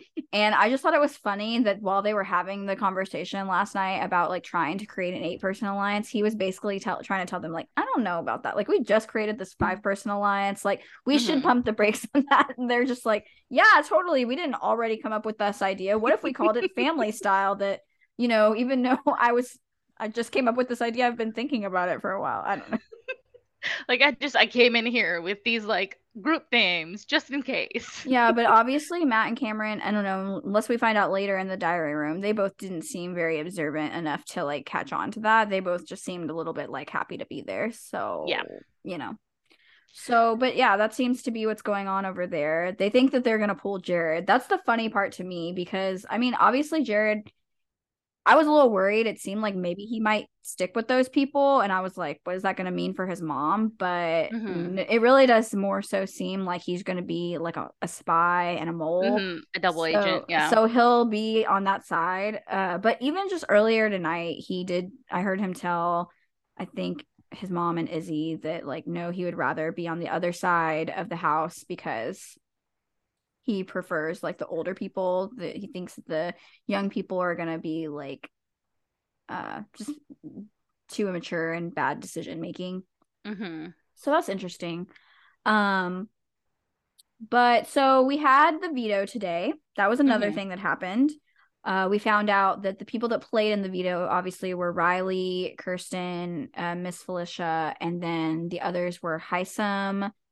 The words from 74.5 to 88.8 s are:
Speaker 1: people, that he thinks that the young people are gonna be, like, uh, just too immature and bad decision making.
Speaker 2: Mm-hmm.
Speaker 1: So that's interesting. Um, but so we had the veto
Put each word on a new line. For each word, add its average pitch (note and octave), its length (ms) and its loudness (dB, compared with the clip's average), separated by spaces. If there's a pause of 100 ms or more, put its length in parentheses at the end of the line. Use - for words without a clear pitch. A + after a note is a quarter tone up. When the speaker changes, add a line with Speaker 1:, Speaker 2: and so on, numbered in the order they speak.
Speaker 1:
people, F#3 640 -2
that E3+ 180 -10
he G3+ 120 -12
thinks F3+ 280 -12
that - 120 -20
the E3+ 260 -4 (340)
young G3 220 -2
people F#3+ 300 -4
are F3 160 0
gonna E3 220 -6
be, D#3+ 300 -6
like, C#3+ 420 -12 (1000)
uh, - 340 -10 (160)
just B3 140 -10 (960)
too G#3 180 -4
immature E3+ 460 -4
and E3+ 200 -8
bad C3+ 260 -2
decision - 420 -10
making. F#3 420 -10 (420)
Speaker 2:
Mm-hmm. F3+ 420 -10 (280)
Speaker 1:
So - 160 -4
that's D4+ 180 0
interesting. F3+ 580 -8 (580)
Um, G3 640 0 (1200)
but A#3+ 400 4
so C4+ 360 6
we C#4 140 2
had D4+ 440 6
the F#4 100 -4
veto G#3+ 340 0